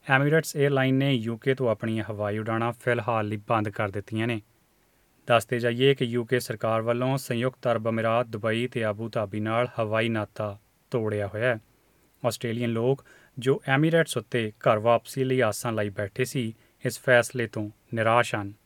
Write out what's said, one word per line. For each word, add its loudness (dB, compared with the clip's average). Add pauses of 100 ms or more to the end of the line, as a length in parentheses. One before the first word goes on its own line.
Emirates 4
ਏਅਰਲਾਈਨ 2
ਨੇ 2
ਯੂ -2
ਕੇ 0
ਤੋਂ 0
ਆਪਣੀਆਂ -2
ਹਵਾਈ -4
ਉਡਾਣਾਂ -2
ਫਿਲਹਾਲ 0
ਲਈ -4 (120)
ਬੰਦ 2
ਕਰ -4
ਦਿੱਤੀਆਂ -4
ਨੇ। -4 (840)
ਦੱਸਦੇ 2
ਜਾਈਏ 2
ਕਿ -2
ਯੂ -2
ਕੇ 0
ਸਰਕਾਰ -2
ਵੱਲੋਂ 0
ਸੰਯੁਕਤ -4
ਅਰਬ 0
ਅਮੀਰਾਤ, 0
ਦੁਬਈ -2
ਤੇ -4
ਆਬੂ -4
ਧਾਬੀ -4
ਨਾਲ 0 (120)
ਹਵਾਈ 0
ਨਾਤਾ -6 (320)
ਤੋੜਿਆ -2
ਹੋਇਆ -2
ਹੈ। -4 (680)
ਆਸਟ੍ਰੇਲੀਅਨ -2
ਲੋਕ 0 (340)
ਜੋ 2 (140)
Emirates 2
ਉੱਤੇ -2
ਘਰ 4
ਵਾਪਸੀ 2
ਲਈ 0
ਆਸਾਂ 0
ਲਾਈ -2
ਬੈਠੇ -4
ਸੀ, -6 (320)
ਇਸ -4
ਫੈਸਲੇ 2
ਤੋਂ -8 (240)
ਨਿਰਾਸ਼ 2
ਹਨ। -6 (120)